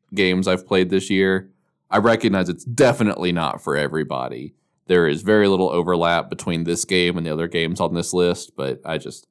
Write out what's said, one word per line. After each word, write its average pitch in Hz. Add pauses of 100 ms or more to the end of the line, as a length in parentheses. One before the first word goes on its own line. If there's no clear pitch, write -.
(140)
games 92
I've 92
played 92
this 95
year. 95 (400)
I 98
recognize 104
it's 85
definitely 117
not 80
for 73
everybody. 69 (340)
There 87
is 76
very 104
little 92
overlap 85
between 85
this 85
game 87
and 82
the 80
other 82
games 82
on 85
this 85
list, 87
but 67
I 80
just, -